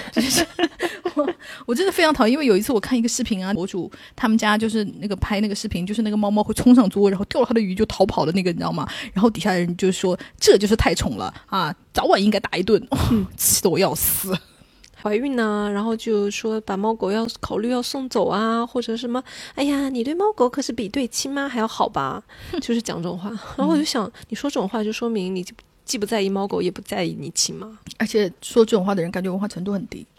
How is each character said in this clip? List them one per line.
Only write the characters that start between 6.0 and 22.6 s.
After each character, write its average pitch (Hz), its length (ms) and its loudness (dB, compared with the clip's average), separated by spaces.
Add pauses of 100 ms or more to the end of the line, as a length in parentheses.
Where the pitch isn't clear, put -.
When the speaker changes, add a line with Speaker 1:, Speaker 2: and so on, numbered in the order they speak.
Speaker 1:
那 214 80 0
个 208 80 0
猫 208 140 2
猫 208 100 4
会 214 120 -2
冲 247 200 6
上 233 160 8
桌， 202 200 4
然 190 100 2
后 202 60 -2
掉 - 140 0
了 247 60 4
他 - 80 0
的 233 80 4
鱼 185 140 -2
就 214 100 2
逃 - 200 2
跑 185 200 2
的 156 60 2
那 190 100 0
个， 180 100 0
你 170 60 -6
知 170 60 -4
道 165 80 -2
吗？ 165 160 -4 (260)
然 185 80 0
后 233 80 6
底 214 100 -2
下 196 120 0
的 185 80 2
人 175 180 -2
就 190 140 4
说 180 260 0 (220)
，“这 - 180 8
就 196 80 2
是 208 100 4
太 - 200 2
宠 127 220 -2
了 98 140 -6 (140)
啊， 175 300 -2 (180)
早 - 120 2
晚 302 160 6
应 208 100 4
该 - 80 0
打 - 180 -4
一 - 60 0
顿。” 196 180 4 (300)
Speaker 2:
嗯。 214 200 2
Speaker 1:
<laughs> - 60 -14
气 - 240 2
得 196 80 4
我 151 80 2
要 175 160 2
死。 - 420 -2 (680)
Speaker 2:
怀 208 140 2
孕 269 200 -2
啊， 208 320 0
然 202 140 -2
后 226 100 0
就 214 380 0
说 220 300 -4
把 196 160 -4
猫 214 160 0
狗 202 180 -2
要 220 160 0 (140)
考 - 160 -4
虑 214 120 0
要 247 120 0
送 262 260 -6
走 190 220 0
啊， 226 360 0
或 240 160 -4
者 226 140 -6
什 233 100 -6
么 247 160 -2 (320)
，“哎 269 120 -2
呀， 277 240 0
你 254 120 -2
对 269 120 -2
猫 392 180 0
狗 254 180 2
可 269 120 -2
是 269 100 -4
比 233 160 -4
对 262 220 -2
亲 - 200 -6
妈 277 180 -4
还 247 120 -4
要 220 80 0
好 - 220 -2
吧？” 147 340 -4 (260)
Speaker 1:
<laughs> - 120 -8